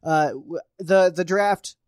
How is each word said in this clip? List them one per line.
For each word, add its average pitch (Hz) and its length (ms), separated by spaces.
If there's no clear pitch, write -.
Uh, 156 280
w-, 143 320
the, 185 320
the 175 140
draft 202 500